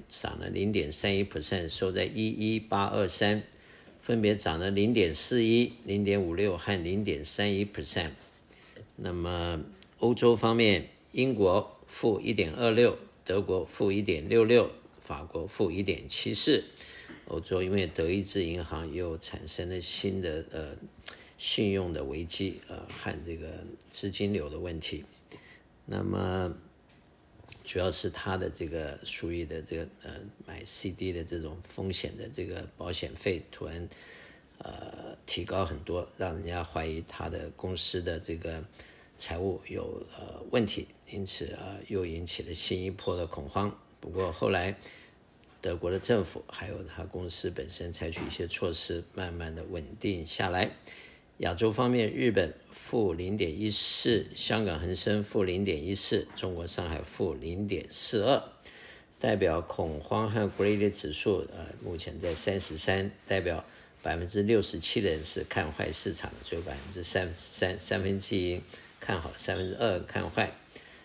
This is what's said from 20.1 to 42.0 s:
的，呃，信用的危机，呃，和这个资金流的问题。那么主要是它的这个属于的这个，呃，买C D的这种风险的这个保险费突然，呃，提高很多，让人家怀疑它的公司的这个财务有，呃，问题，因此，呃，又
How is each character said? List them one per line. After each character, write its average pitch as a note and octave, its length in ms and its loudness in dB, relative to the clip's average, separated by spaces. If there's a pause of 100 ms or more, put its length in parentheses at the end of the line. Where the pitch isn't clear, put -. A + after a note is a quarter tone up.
的， D#2+ 300 -2
呃， D#2 260 -8 (640)
信 - 340 2
用 F2+ 220 0
的 D2 100 -2
危 D2+ 220 -4
机， F#2 420 0
呃， - 220 -12
和 - 340 -6
这 E2 140 -8
个 E2 260 -10 (280)
资 - 180 0
金 G2+ 240 0
流 D#2 160 -2
的 D#2 80 -8
问 E2+ 220 -4
题。 D#2 260 -6 (800)
那 G2 160 -4
么 F#2 520 0 (1080)
主 - 160 -4
要 F2+ 120 2
是 - 180 2
它 F#2+ 280 -4
的 F2+ 120 -2
这 E2 180 -6
个 D2+ 360 -4
属 - 280 -4
于 E2+ 140 -2
的 D#2 160 -6
这 D#2+ 160 -6
个， E2+ 100 -6 (160)
呃， - 80 -12 (340)
买 F2 200 -12
C - 240 -2
D F#2 240 -4
的 E2+ 100 -4
这 E2+ 160 -6
种 D#2+ 240 -8
风 F#2+ 280 -4
险 - 260 -4
的 - 100 -10
这 F#2 180 -6
个 F2 220 -8 (100)
保 F2 140 -6
险 F2 240 -6
费 F2 260 0 (100)
突 - 160 -10
然， E2+ 200 -8 (720)
呃， - 680 -12
提 - 180 -4
高 F#2+ 220 0
很 D#2+ 140 -4
多， F2 280 -4 (100)
让 F2+ 160 -2
人 D#2+ 120 -6
家 F2 180 -2
怀 D#2+ 220 -4
疑 D#2+ 220 -4
它 D#2+ 220 -8
的 D#2 220 -6
公 F#2 240 -4
司 F2+ 260 0
的 E2 180 -2
这 E2 160 -6
个 E2 280 -6 (520)
财 - 220 -4
务 F#2 300 -2
有， - 380 -6 (120)
呃， - 340 -12
问 A#2+ 140 4
题， - 220 -4 (240)
因 G2 140 -4
此， - 200 -2 (120)
呃， G2 200 -10 (100)
又 F#2+ 180 0